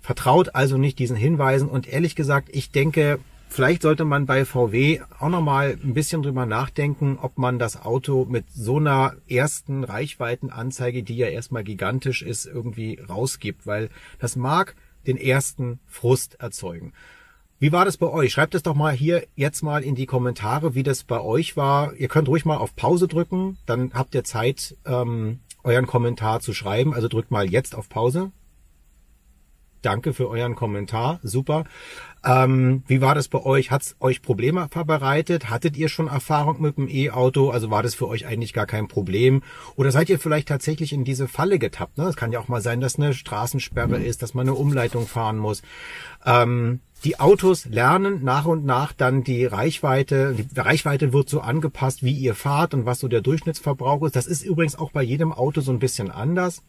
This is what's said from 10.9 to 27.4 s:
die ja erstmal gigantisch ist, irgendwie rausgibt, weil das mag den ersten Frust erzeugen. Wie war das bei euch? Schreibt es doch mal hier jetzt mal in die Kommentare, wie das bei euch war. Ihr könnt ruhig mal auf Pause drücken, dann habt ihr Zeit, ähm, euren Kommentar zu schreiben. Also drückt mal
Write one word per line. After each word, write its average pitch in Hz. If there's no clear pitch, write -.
die 117
ja 120
erstmal 110
gigantisch 110
ist, 131
irgendwie 113
rausgibt, 104
weil 107
das 120
mag 147
den 131
ersten 127
Frust -
erzeugen. 92
Wie 147
war 175
das -
bei 170
euch? 143
Schreibt 156
es 160
doch 160
mal 151
hier 151
jetzt 147
mal 151
in 139
die 127
Kommentare, 123
wie 135
das 135
bei 117
euch 123
war. 143
Ihr 131
könnt 156
ruhig 165
mal 156
auf -
Pause 180
drücken, 185
dann 127
habt 127
ihr 123
Zeit, -
ähm, 120
euren 123
Kommentar 120
zu 104
schreiben. 117
Also 117
drückt 113
mal 101